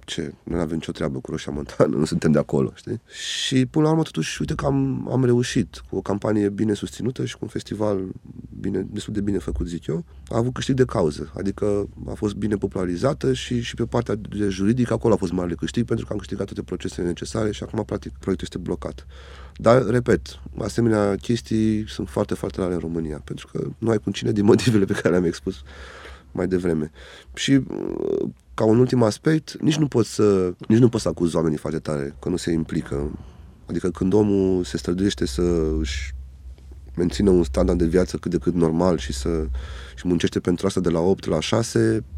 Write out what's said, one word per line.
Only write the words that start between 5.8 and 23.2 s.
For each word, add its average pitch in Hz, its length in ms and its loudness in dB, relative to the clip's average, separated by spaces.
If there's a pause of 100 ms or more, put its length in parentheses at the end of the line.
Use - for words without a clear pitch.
cu - 60 -6
o 95 60 -2
campanie 101 480 2
bine 104 240 0
susținută - 520 -4
și 117 80 -6
cu - 80 -16
un 110 60 -6
festival 104 560 -4 (560)
bine, 98 300 -4
destul - 240 -8
de 98 80 -2
bine 101 160 0
făcut, 87 300 -4
zic 82 200 -8
eu. 160 180 -4 (220)
A - 100 -2
avut 123 160 2
câștig 127 220 -2
de 127 100 6
cauză, 78 520 0
adică 101 500 -2 (200)
a 107 60 -6
fost 104 220 -2
bine 104 200 -2
popularizată 98 800 -2
și, 123 280 -4
și - 140 -8
pe 120 100 -2
partea 120 300 0
de 104 340 -4
juridic, 110 420 2
acolo 113 220 4
a 92 40 6
fost 90 140 -2
marele 87 240 -2
câștig, - 300 -2
pentru 117 200 -2
că - 60 -10
am 104 60 -4
câștigat 98 280 -6
toate 101 160 -8
procesele 90 460 -6
necesare 107 440 -2
și - 120 -10
acum, 107 200 -4
practic, - 360 -6
proiectul 92 320 -2
este - 60 -6 (100)
blocat. 82 380 -6 (500)
Dar, 120 300 6
repet, 117 540 0 (200)
asemenea 104 560 2
chestii 110 760 0
sunt - 200 -8
foarte, 104 240 -2
foarte 98 280 -4
rare 90 120 0
în 85 60 -2
România, 80 440 -4